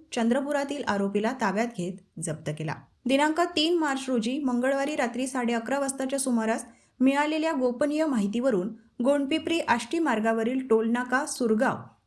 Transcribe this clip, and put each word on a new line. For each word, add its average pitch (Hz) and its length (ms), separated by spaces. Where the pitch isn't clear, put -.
चंद्रपुरातील 277 720
आरोपीला 202 440
ताब्यात 214 260
घेत 175 460
जप्त 156 340
केला. 156 180
दिनांक 294 360
तीन 349 360
मार्च 277 300
रोजी 254 320
मंगळवारी 269 560
रात्री 247 320
साडे 247 260
अकरा 240 260
वाजताच्या 269 400
सुमारास 233 460
मिळालेल्या 302 520
गोपनीय 294 540
माहितीवरून 226 640
गोंडपिपरी 302 560
आष्टी 262 400
मार्गावरील 226 600
टोलनाका 240 560
सुरगाव 220 500